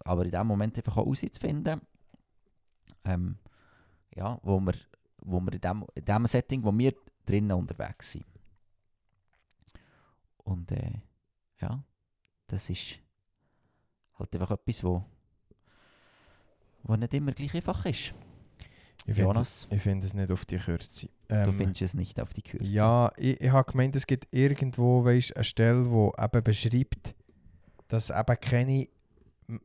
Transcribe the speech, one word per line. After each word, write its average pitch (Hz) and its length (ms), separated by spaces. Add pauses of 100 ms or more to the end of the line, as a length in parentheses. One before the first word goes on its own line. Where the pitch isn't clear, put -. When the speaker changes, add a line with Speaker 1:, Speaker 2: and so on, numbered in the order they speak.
Speaker 1:
aber 90 200
in 90 60
dem 90 160
Moment 107 320
einfach - 180
auch 113 80
herauszufinden, 151 760 (1200)
ähm, 92 320 (760)
ja, 95 280
wo 95 180
wir, 95 140 (440)
wo 92 220
wir 92 120
in 87 80
dem, 92 240 (100)
in 78 100
dem 110 220
Setting, 127 380
wo 104 120
wir 127 180 (320)
drinnen 101 260
unterwegs - 600
sind. - 120 (2250)
Und, 87 340
äh, - 200 (680)
ja, 135 220 (640)
das - 240
ist - 280 (1160)
halt - 200
einfach 90 180
etwas, - 320
wo, 90 200 (1800)
wo 113 120
nicht 117 180
immer 143 180
gleich 143 220
einfach - 300
ist. - 300 (960)
Speaker 2:
Ich 104 60
find 101 40
Speaker 1:
Jonas? 101 520
Speaker 2:
es, 101 60
ich 98 60
find 98 200
es 95 120
nicht 98 180
auf 92 140
die 95 100
Kürze. - 500 (220)
Speaker 1:
Du 107 60
Speaker 2:
Ähm, 101 180
Speaker 1:
findest 95 300
es 92 120
nicht 90 260
auf - 120
die - 100
Kürze? - 240
Speaker 2:
ja, 113 500
ich, 127 240
ich 131 100
hab 135 200
gemeint, 135 240
es 131 120
gibt - 260
irgendwo, 127 720
weisst, 123 320
eine 113 80
Stelle, 120 460
wo 110 280
eben 110 240
beschreibt, 117 720 (720)
dass 113 240
eben 120 300
keine, 131 480 (600)
m-, 113 160